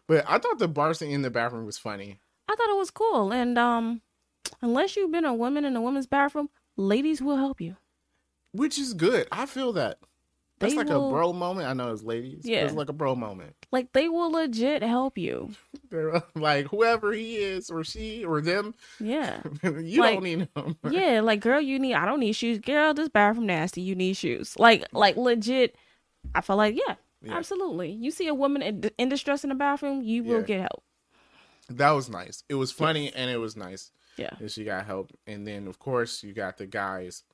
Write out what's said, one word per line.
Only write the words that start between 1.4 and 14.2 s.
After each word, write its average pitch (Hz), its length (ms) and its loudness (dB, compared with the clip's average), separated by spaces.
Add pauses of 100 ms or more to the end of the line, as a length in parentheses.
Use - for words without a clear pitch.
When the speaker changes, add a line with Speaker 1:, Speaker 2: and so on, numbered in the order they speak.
Speaker 1:
was 104 120 -10
funny. 101 400 -10 (320)
Speaker 2:
I 427 60 0
thought 453 140 0
it 403 80 2
was 381 140 -2
cool. 269 400 0
And, 240 260 0
um, 233 440 2 (600)
unless 254 340 2
you've 381 160 0
been 330 140 0
a 262 80 0
woman 269 320 0
in 269 100 0
a 233 60 -2
woman's 262 260 -2
bathroom, 285 420 0 (260)
ladies 262 460 2
will 277 160 2
help 269 240 0
you. 170 160 -8 (760)
Speaker 1:
Which 269 240 0
is 262 160 -4
good. 185 380 4
I 226 140 -2
feel 262 280 -2
that. 131 260 -2 (600)
That's 220 140 2
Speaker 2:
They 302 60 2
Speaker 1:
like 294 100 0
Speaker 2:
will 277 180 2
Speaker 1:
a 269 40 0
bro 170 220 2
moment. 180 340 -4
I 131 60 -2
know 123 180 -2
it's 107 120 -6
ladies, 123 400 -6
but 233 80 -4
it's 202 220 2
Speaker 2:
Yeah. 156 40 -4
Speaker 1:
like 147 120 -4
a 143 40 -8
bro 139 220 0
moment. 101 400 -8 (160)
Speaker 2:
Like, 254 220 0
they 294 160 4
will 339 220 0